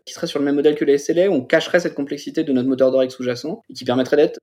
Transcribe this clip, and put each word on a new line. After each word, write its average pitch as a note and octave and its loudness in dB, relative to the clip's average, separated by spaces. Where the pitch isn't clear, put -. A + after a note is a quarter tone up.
qui - -18
seraient E3+ -8
sur D#3 -6
le C#3+ 0
même C#3+ 0
modèle D3 4
que E3 -2
les C#3+ 4
S C#3+ 0
L D#3+ 2
A, F#3 4
où G3 2
on C#3 2
cacherait D#3+ 2
cette D3+ -6
complexité C#3+ -6
de C#3+ -2
notre B2+ 0
moteur C3 2
de B2+ 0
règles C3 2
sous-jacent B2+ -8
et C3 -18
qui B2+ -14
permettrait B2+ 0
d'être D3+ 2